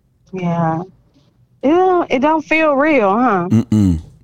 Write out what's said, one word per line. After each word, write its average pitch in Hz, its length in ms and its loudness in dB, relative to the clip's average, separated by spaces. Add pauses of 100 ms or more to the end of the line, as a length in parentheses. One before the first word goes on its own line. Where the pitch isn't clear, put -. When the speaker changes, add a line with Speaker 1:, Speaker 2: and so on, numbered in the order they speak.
(320)
Speaker 1:
Yeah. 170 500 -4 (800)
It 262 60 0
don't, 359 420 2
it 262 100 0
don't 302 220 0
feel 311 320 0
real, 269 440 2
huh? 202 320 0
Speaker 2:
Mm-mm. 101 500 0 (240)